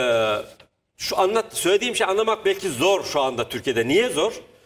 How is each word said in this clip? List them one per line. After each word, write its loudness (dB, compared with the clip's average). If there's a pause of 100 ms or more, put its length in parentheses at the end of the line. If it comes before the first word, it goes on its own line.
(960)
şu -6
anlat-, 0
söylediğim 0
şey 0
anlamak 0
belki 0
zor 2
şu -2
anda -2
Türkiye'de. -2
Niye 4
zor? -2 (340)